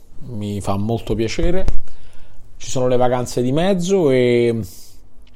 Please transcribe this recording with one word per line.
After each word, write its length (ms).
mi 340
fa 160
molto 380
piacere. 500
Ci 120
sono 200
le 80
vacanze 460
di 100
mezzo 580
e 500